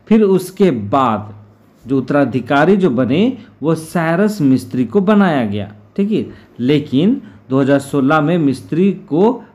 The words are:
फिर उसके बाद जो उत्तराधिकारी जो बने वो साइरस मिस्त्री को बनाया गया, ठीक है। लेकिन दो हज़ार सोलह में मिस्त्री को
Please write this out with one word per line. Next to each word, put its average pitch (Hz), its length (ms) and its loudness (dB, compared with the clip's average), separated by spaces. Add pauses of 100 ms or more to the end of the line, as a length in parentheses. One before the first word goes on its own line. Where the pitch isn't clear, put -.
फिर 220 140 4
उसके 190 480 2
बाद 110 640 -2 (520)
जो 135 120 0
उत्तराधिकारी 143 800 0
जो 185 140 2
बने 131 480 0 (240)
वो 160 120 0
साइरस 170 680 -2
मिस्त्री 127 440 0
को 196 160 0
बनाया 185 460 2
गया, 101 280 -6 (220)
ठीक 202 160 -2
है। 131 140 -2 (340)
लेकिन 147 640 0 (280)
दो 135 100 2
हज़ार 139 180 2
सोलह 143 420 0
में 165 180 0
मिस्त्री 160 540 0
को 208 500 -2 (120)